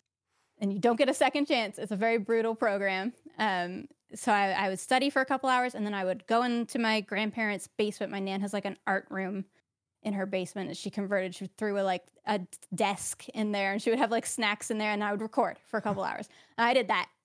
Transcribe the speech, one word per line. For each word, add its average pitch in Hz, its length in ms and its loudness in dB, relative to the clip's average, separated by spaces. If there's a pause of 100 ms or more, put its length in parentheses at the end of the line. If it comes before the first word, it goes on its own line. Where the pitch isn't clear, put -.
(580)
And 196 140 0
you 202 60 -4
don't 233 180 4
get 262 140 4
a 269 40 0
second 285 320 2
chance. 233 320 0
It's 214 140 -6
a 202 40 -2
very 226 220 4
brutal 226 360 0
program. 196 580 0 (260)
Um, 185 500 -2 (260)
so - 180 0
I, 202 200 4
I 196 180 0
would 185 80 -4
study 262 320 2
for 269 100 2
a 262 60 2
couple 269 240 0
hours, 247 240 2
and 214 100 -2
then 208 100 -2
I 190 100 -2
would 185 220 -2
go 233 180 4
into 233 340 0
my 220 220 2
grandparents' 208 680 -2
basement. 208 460 -2
My 196 80 -4
nan 196 220 -2
has, 202 100 -4
like, 202 140 -2
an 196 100 -6 (100)
art 196 240 0
room 190 340 -4 (580)
in 208 120 -2
her 190 120 -2
basement, 190 420 -4
and 175 80 -8
she - 140 -8
converted, 190 440 -2
she 190 140 -10 (100)
threw 208 200 -2
a, 196 40 2
like, 185 220 0 (220)
a 202 140 0 (340)
desk - 560 -2
in 208 220 -2
there, 196 200 0
and 208 100 -2
she - 80 0
would 233 80 2
have, 233 120 2
like, 226 160 0
snacks 208 440 -2
in 220 80 0
there, 214 140 0
and 208 100 0
I 208 100 0
would 208 100 -2
record 220 440 0
for 226 120 -4
a - 40 -2
couple 196 220 -2
hours. 62 240 -6 (300)
And 233 80 6
I 247 80 4
did 233 140 4
that 190 200 2 (160)